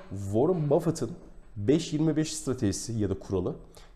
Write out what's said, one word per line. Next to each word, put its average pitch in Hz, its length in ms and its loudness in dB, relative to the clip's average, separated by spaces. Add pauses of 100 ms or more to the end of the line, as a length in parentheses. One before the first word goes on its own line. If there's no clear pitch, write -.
Warren 151 600 2
Buffett'ın 156 420 2 (440)
beş 139 380 2
yirmi 151 220 2
beş 156 200 0
stratejisi 117 580 -2
ya 104 160 0
da 95 100 -2
kuralı 98 360 -2 (400)